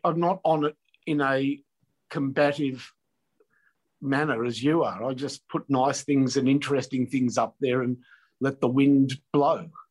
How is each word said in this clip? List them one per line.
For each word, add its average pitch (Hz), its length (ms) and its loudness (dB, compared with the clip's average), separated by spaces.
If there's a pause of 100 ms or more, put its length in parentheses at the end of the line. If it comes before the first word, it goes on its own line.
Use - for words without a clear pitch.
I'm 170 160 0
not 180 240 0
on 156 220 2
it 151 100 -4 (300)
in 147 160 -2
a 139 400 0 (480)
combative 143 840 -2 (1080)
manner 139 440 -2
as 117 180 -6
you 156 200 2
are. 101 200 -6
I 131 100 -2
just 131 340 -10
put - 220 -8
nice 135 340 2
things 135 340 2
and 131 120 2
interesting 135 580 0
things 127 300 0
up 113 240 -2
there 127 220 0
and 123 140 -2 (420)
let 135 220 -2
the 139 60 2
wind 135 460 4 (180)
blow. 165 380 0 (220)